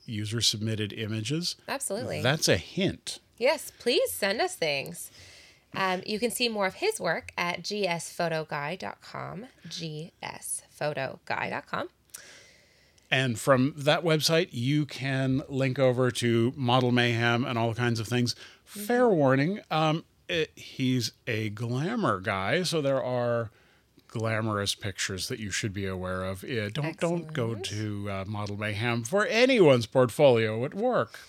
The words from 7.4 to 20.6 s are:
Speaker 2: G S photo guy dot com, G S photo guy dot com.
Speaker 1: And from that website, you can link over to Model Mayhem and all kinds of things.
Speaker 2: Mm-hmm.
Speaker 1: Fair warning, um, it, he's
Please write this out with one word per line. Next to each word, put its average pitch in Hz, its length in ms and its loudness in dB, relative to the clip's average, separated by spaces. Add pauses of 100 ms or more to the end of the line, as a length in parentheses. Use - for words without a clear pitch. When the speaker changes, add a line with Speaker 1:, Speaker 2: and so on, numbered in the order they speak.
Speaker 2:
G 202 240 -2
S 170 260 -4
photo 160 320 -2
guy 151 320 -6
dot 202 240 -12
com, 147 460 -12 (220)
G 160 440 -10 (100)
S - 480 -10
photo 147 540 -6
guy - 260 -4
dot 135 160 -6
com. 254 220 -6 (1200)
Speaker 1:
And 131 280 0
from 135 380 4
that 151 260 2
website, 160 480 2
you 139 360 0
can 135 640 -2
link 135 300 -2
over 127 340 4
to 117 440 2
Model 123 340 4
Mayhem 120 540 4
and 127 140 -2
all 113 160 2
kinds 117 260 0
of 107 80 -6
things. 123 260 0
Speaker 2:
Mm-hmm. - 520 -18
Speaker 1:
Fair 240 220 4
warning, 151 520 4 (100)
um, 156 340 2 (240)
it, 165 280 -2
he's 127 560 -2 (140)